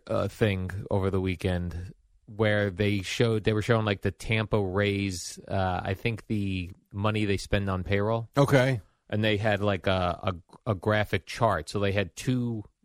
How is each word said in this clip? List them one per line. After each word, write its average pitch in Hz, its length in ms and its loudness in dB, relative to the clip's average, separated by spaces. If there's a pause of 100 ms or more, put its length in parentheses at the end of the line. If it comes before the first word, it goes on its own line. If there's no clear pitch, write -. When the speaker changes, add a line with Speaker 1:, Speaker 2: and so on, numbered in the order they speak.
Speaker 1:
uh, 98 220 0
thing 95 420 0 (180)
over 98 220 0
the 95 80 2
weekend 90 760 -2 (400)
where 104 360 2
they 101 320 0
showed, 113 420 0
they 110 100 2
were 107 80 0
showing, 113 240 4
like, 104 160 0
the 101 100 -2
Tampa 110 500 0
Rays, 98 760 -2 (120)
uh, 92 340 0
I 98 100 -2
think 113 340 -6
the 95 440 -4 (220)
money 107 320 0
they 98 120 2
spend 101 320 -2
on 92 140 -2
payroll. 104 540 0
Speaker 2:
Okay. 135 420 4 (300)
Speaker 1:
And 107 140 0
they 107 120 4
had, 101 260 2
like, 101 260 0
a, 92 460 0 (320)
a, 113 60 0
a 101 40 0
graphic 104 500 0
chart. 98 440 0
So 104 100 -4
they 101 120 0
had 95 240 -2
two 120 480 -2 (220)